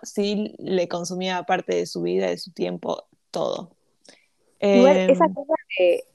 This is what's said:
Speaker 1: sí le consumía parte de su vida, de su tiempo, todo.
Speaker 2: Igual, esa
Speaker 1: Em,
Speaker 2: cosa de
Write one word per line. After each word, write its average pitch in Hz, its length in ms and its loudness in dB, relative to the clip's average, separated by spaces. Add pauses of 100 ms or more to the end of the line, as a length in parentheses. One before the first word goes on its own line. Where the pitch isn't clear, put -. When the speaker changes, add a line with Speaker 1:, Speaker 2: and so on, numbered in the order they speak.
Speaker 1:
sí 208 540 -4
le 180 300 -2
consumía 180 560 -6
parte 180 320 -2
de 175 100 0
su 175 180 -8
vida, 185 240 0
de - 100 -2
su 175 160 -16
tiempo, - 540 -6 (240)
todo. - 440 -6 (960)
Speaker 2:
Igual, 196 360 6
esa 302 180 4
Speaker 1:
Em, 190 80 -2
Speaker 2:
cosa 285 200 -4 (240)
de 180 380 2